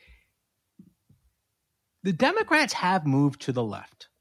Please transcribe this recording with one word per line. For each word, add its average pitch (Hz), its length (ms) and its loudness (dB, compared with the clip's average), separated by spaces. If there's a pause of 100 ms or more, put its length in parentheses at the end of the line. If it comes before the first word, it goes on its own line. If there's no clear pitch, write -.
(2000)
The 185 100 0
Democrats 302 600 2
have 180 340 0
moved 139 360 2
to - 80 -4
the 120 120 -4
left. - 460 -12 (120)